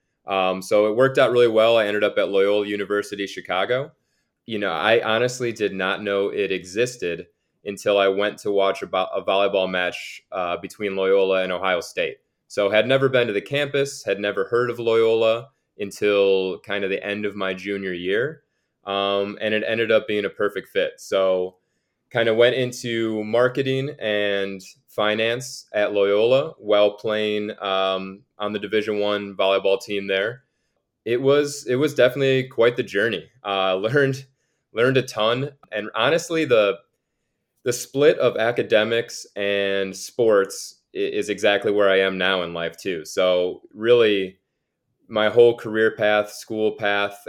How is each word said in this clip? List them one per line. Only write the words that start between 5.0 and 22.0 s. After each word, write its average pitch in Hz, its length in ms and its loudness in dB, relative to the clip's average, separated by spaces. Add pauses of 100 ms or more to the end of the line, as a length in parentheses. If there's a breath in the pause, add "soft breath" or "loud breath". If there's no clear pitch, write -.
honestly 120 480 -2
did 104 200 -2
not 95 300 -4
know 98 280 -2
it 98 220 -2
existed 92 760 -6 (380)
until 101 320 0
I 98 100 4
went 101 320 0
to 104 120 -4
watch 98 300 0
a, 98 40 -8
vo-, 92 280 -2
a 95 80 -4
volleyball 98 480 0
match, 90 520 -6 (100)
uh, 90 240 -4
between 98 400 -8
Loyola 95 480 2
and 92 80 -4
Ohio 90 300 -2
State. - 380 -6 (280)
So 101 220 -2
had 110 180 2
never 135 220 2
been 120 180 2
to 107 60 -4
the 101 80 -2
campus, 139 600 -4
had 98 160 -2
never 101 280 -4
heard 120 240 0
of 117 100 -8
Loyola 113 680 2 (280)
until 98 840 0
kind 101 240 -6
of 95 40 -4
the 98 160 -4
end 104 200 -6
of 101 100 -6
my 95 180 -4
junior 95 380 -6
year. 101 520 -4 (420)
Um, 98 560 -2
and 110 120 -2
it 110 140 0
ended 113 240 -2
up 110 160 2
being 104 160 -2
a 95 60 -4
perfect 98 400 -4
fit. 87 300 -2
So 95 580 0 (540)